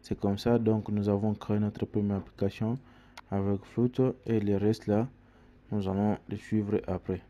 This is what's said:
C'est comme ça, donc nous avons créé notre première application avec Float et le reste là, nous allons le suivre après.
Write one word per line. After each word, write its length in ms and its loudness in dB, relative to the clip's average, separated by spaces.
C'est 180 -6
comme 200 0
ça, 200 2
donc 300 2
nous 200 0
avons 260 2
créé 260 -2
notre 260 -2
première 300 0
application 600 -2
avec 340 -2
Float 500 0
et 140 2
le 160 2
reste 300 2
là, 220 2
nous 180 -2
allons 300 0
le 80 -6
suivre 500 0
après. 440 -4